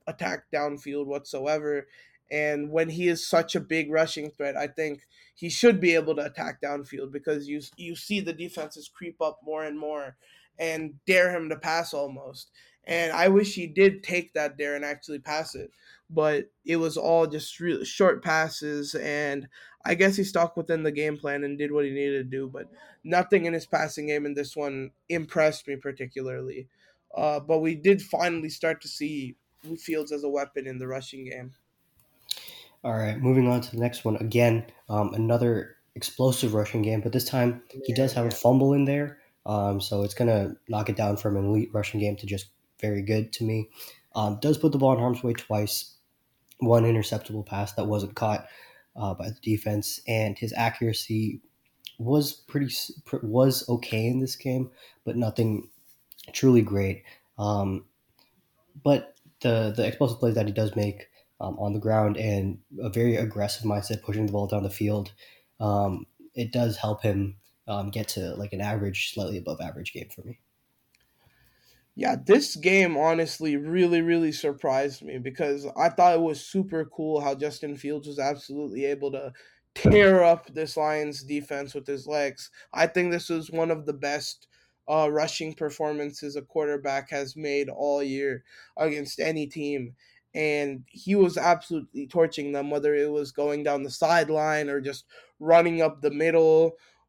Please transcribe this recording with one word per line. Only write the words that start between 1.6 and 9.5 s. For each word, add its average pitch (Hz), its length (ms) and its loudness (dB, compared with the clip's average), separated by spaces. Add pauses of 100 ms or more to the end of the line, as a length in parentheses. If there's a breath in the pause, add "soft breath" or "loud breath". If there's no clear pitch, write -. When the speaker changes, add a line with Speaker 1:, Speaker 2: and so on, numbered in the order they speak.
Speaker 1:
And 147 400 -2
when 165 200 0
he 175 180 0
is 165 180 0
such 165 280 2
a 170 60 0
big 156 300 -2
rushing 160 400 0
threat, 139 260 -6
I 147 100 -2
think 147 400 -6 (280 soft breath)
he 170 140 -10
should 202 320 6
be 170 140 4
able 156 220 2
to 147 100 -2
attack 160 340 -10
downfield, 139 520 -8
because 143 360 -4
you, 147 120 -8 (160)
you 170 200 -12
see 202 240 -4
the 170 120 -4
defenses 156 560 -12
creep - 340 -14
up 151 220 -2
more 156 200 -6